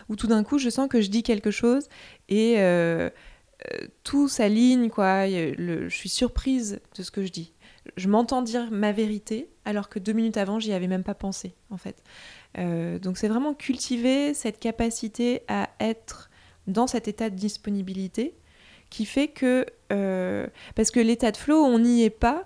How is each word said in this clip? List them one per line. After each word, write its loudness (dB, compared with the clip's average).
où -6
tout -4
d'un 4
coup, -2
je 0
sens 0
que 2
je 2
dis 0
quelque 0
chose, 0
et, 4
euh, 2
euh, -10
tout 2
s'aligne, 4
quoi. 2
Il 0
y 0
a 0
le, -4
je -6
suis -8
surprise -2
de -10
ce -12
que -4
je -6
dis. -12
Je -2
m'entends 2
dire -4
ma 0
vérité, -4
alors -4
que -8
deux -4
minutes 0
avant, -2
j'y -4
avais -2
même -2
pas -6
pensé, -10
en -10
fait. -16
Euh, -4
donc, -6
c'est 0
vraiment 0
cultiver 0
cette -6
capacité -2
à -2
être -6
dans 0
cet -4
état -4
de -8
disponibilité -6
qui -6
fait 0
que... 2
Euh, -2
parce 0
que 4
l'état 4
de -2
flow, 4
on 6
n'y 6
est 6
pas 0